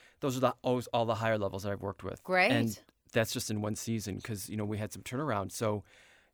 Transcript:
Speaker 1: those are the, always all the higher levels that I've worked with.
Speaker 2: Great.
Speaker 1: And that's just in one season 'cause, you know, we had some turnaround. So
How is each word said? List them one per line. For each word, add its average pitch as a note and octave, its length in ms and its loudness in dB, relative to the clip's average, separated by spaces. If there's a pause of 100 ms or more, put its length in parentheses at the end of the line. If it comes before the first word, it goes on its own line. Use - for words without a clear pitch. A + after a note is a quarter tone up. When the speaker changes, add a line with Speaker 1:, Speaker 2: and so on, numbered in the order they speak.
(200)
Speaker 1:
those C3 180 0
are - 40 -2
the, B2+ 200 4
always B2 260 0
all A#2 180 2
the A2+ 100 2
higher A2+ 220 2
levels G2 260 -2
that G2+ 80 -2
I've F#2 100 -4
worked G2 220 -6
with. - 200 -8
Speaker 2:
Great. F#3 280 6
Speaker 1:
And A2+ 280 2 (340)
that's A2+ 200 2
just - 180 -4
in G#2 100 0
one G#2 140 -2
season G#2 460 -4
'cause, G#2 280 -6
you G#2+ 80 -4
know, G#2+ 80 -2
we G#2 140 -2
had G#2+ 120 -4
some G2 120 -12
turnaround. A#2 480 -2
So G#2 320 0 (500)